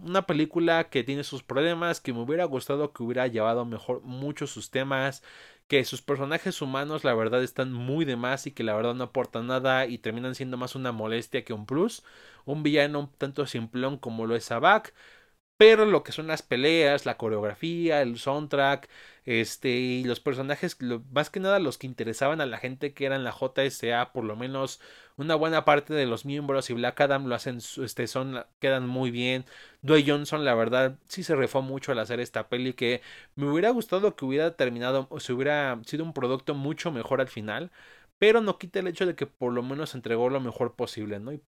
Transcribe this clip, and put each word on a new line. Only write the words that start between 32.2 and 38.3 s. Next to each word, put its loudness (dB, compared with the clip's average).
esta -6
peli, -2
que -2
me -4
hubiera 4
gustado 0
que -8
hubiera 0
terminado, 0
o -10
se -4
hubiera 0
sido -4
un -8
producto -2
mucho -4
mejor 0
al 0
final, -8
pero 8